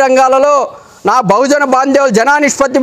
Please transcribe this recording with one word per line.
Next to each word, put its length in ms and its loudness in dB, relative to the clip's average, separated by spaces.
రంగాలలో 500 2
నా 60 0
బహుజన 340 0
బాంధవ్యులు 440 0
జనా 160 2
నిష్పత్తి 380 -2